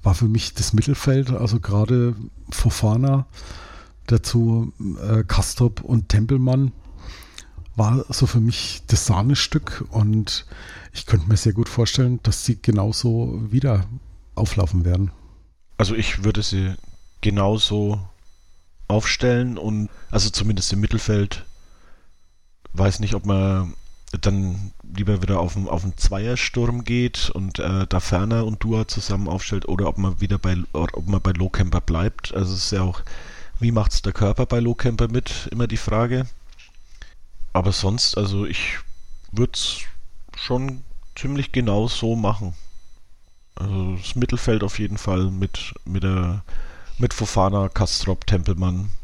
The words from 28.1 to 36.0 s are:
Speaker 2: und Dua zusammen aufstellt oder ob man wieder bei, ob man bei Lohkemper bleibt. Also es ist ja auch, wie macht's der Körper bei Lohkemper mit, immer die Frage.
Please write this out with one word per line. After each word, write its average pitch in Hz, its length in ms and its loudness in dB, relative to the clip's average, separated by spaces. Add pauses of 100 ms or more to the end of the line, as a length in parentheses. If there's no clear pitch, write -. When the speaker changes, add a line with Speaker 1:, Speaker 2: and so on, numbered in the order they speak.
Speaker 2:
und 107 180 -2
Dua 110 240 0
zusammen 101 400 -2
aufstellt 92 400 -2
oder 90 200 2
ob - 120 -2
man 95 200 0
wieder 101 200 0
bei, 92 180 2 (160)
ob 82 340 -2
man 98 140 0
bei - 100 2
Lohkemper 90 500 2
bleibt. 85 520 -2
Also 95 200 -2
es 95 120 -4
ist - 60 -2
ja 95 100 0
auch, 92 200 0 (580)
wie 117 120 2
macht's 107 300 4
der 98 120 0
Körper 107 340 2
bei 120 120 2
Lohkemper 117 500 2
mit, - 420 -2
immer 120 160 0
die 110 100 0
Frage. 120 480 2 (1300)